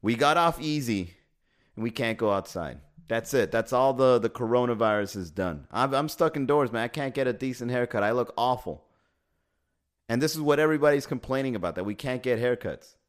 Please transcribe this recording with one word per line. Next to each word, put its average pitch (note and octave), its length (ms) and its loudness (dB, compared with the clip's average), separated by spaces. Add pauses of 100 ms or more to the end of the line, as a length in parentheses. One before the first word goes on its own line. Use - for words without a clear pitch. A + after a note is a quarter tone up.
We A#2 140 2
got C#3+ 200 4
off E3+ 240 2
easy. A#2+ 540 -2 (640)
And G#2+ 80 -8
we A2+ 80 -4
can't A2+ 260 -2
go G#2+ 140 2
outside. E2+ 480 -4 (280)
That's A2+ 260 -4
it. B2 180 2
That's A2+ 200 0
all C3 220 2
the, B2+ 260 6
the A2 100 0
coronavirus A2+ 840 0
has F2+ 180 -8
done. D#2+ 400 -4
I'm, C3+ 220 0
I'm D3 160 0
stuck - 260 0
indoors, C#3 380 2
man. A2+ 100 -2
I A#2+ 60 -4
can't C#3 240 -6
get C3+ 140 0
a B2 60 0
decent A#2+ 380 -6
haircut. A#2+ 320 0
I G#2 80 2
look A#2+ 260 -2
awful. A#2+ 460 -2 (1300)
And A#2 120 0
this D#3 140 0
is D#3 60 -6
what D3 180 2
everybody's D3 460 4
complaining C3 500 -4
about, F2 200 -4
that F#2 100 -6
we G2+ 100 -4
can't B2+ 260 -6
get A#2+ 180 0
haircuts. A#2+ 560 -4 (140)